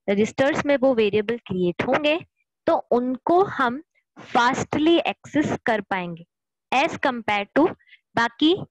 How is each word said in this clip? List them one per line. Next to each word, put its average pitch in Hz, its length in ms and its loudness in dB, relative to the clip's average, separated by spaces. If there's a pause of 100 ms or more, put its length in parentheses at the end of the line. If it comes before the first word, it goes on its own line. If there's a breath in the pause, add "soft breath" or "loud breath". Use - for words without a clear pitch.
रजिस्टर्स 269 560 0
में 285 120 2
वो 262 160 2
वेरिएबल 214 440 0
क्रिएट 180 500 -4
होंगे, 294 380 0 (420)
तो 330 80 4
उनको 254 680 0
हम 269 400 -4 (360)
फास्टली 294 800 2
एक्सेस 240 680 -4
कर 220 160 -2
पाएंगे 175 440 -8 (480)
as 285 200 0
compare 220 520 -2 (120)
to 311 180 2 (400 soft breath)
बाकी 294 560 0